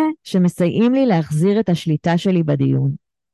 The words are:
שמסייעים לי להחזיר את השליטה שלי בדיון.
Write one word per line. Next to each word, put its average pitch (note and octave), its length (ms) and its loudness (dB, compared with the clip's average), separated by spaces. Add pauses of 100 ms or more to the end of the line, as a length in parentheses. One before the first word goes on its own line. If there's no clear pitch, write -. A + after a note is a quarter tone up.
(240)
שמסייעים F3+ 680 0
לי C4+ 120 2
להחזיר F3 540 0
את A3 80 -2
השליטה E3+ 500 0
שלי F#3 240 0
בדיון. C3+ 480 0 (440)